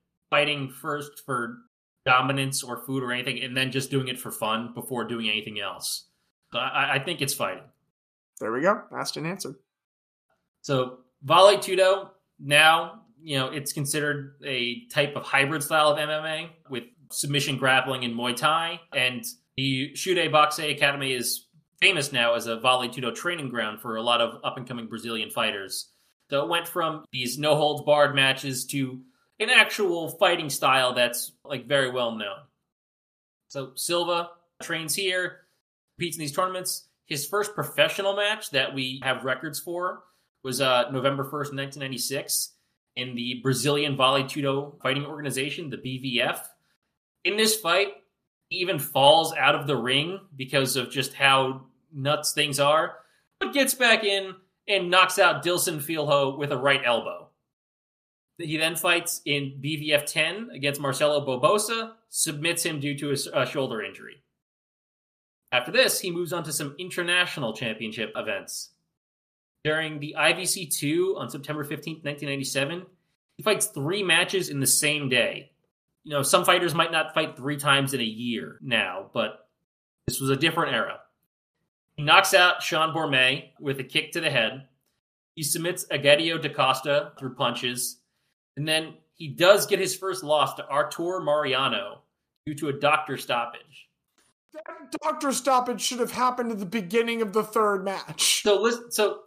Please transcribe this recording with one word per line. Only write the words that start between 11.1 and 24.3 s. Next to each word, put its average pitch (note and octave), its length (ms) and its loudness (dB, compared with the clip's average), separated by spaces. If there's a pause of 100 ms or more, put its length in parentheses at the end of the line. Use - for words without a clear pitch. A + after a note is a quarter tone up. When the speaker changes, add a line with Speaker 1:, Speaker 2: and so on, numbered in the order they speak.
Speaker 1:
Vale F#3 400 8
Tudo, F#3+ 500 2 (260)
now, D#3 640 4 (180)
you D#3 160 -4
know, C3 100 0
it's - 240 -6
considered C#3+ 720 -4
a A#2+ 440 -4
type - 280 0
of A#2+ 80 -8
hybrid C#3 400 0
style D3+ 280 4
of D3 60 0
M D3+ 120 -2
M D#3 160 -4
A D#3+ 240 -6 (200)
with A#2+ 140 -6 (260)
submission C#3+ 460 -2
grappling C3 480 2
and A#2+ 100 -4
Muay A#2+ 220 -2
Thai. E3 460 0 (120)
And G#3 300 0 (320)
the C3+ 380 -2
Shudai F3 360 0
Boxe D3+ 300 4
Academy C#3+ 540 0
is - 340 -6 (320)
famous F3 320 2
now A#2+ 220 2
as A#2 140 -2
a A2+ 120 -4
Vale B2 300 4
Tudo A#2+ 220 -4
training E3 360 -6
ground A2 320 -4
for A2+ 160 -8
a A2 60 -4
lot A#2+ 180 4
of A2+ 240 0